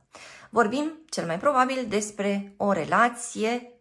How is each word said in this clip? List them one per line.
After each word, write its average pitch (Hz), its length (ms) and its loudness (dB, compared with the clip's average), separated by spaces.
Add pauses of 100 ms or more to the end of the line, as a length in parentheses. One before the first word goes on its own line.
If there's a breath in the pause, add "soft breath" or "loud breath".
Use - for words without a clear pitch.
(500 loud breath)
Vorbim 262 480 0 (120)
cel 165 160 -6
mai 170 120 -2
probabil 262 500 2
despre 202 680 -2
o 202 160 2
relație 214 1080 0